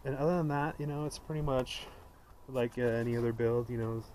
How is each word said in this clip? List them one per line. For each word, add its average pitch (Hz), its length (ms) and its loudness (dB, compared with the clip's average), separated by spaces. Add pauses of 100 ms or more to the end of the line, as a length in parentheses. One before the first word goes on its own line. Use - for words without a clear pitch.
and 135 140 -2
other 160 200 2
than 160 120 2
that, 143 300 0
you 147 80 -4
know, 147 180 -2
it's 143 140 -6
pretty 156 220 -4
much 131 460 0 (600)
like, 123 300 0
uh, 127 40 0
any 117 360 2
other 117 160 2
build, 117 360 2
you 120 80 -2
know, 113 260 -2 (100)